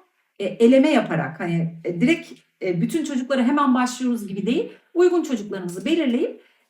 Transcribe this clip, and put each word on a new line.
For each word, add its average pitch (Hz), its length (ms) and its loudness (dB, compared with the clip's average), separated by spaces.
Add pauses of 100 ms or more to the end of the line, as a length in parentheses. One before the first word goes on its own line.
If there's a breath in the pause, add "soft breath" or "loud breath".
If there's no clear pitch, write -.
(380)
e, 202 60 -6
eleme 262 460 6
yaparak, 214 500 0
hani, 170 340 -2 (100)
e, 170 160 -4
direkt, 320 320 0 (300)
e, 175 180 -2
bütün 269 240 -2
çocuklara 262 380 -2
hemen 269 320 2
başlıyoruz 247 520 -2
gibi 190 200 -6
değil, 302 260 -2 (220 loud breath)
uygun 349 280 4
çocuklarımızı 196 640 -8
belirleyip, 285 560 0 (300 soft breath)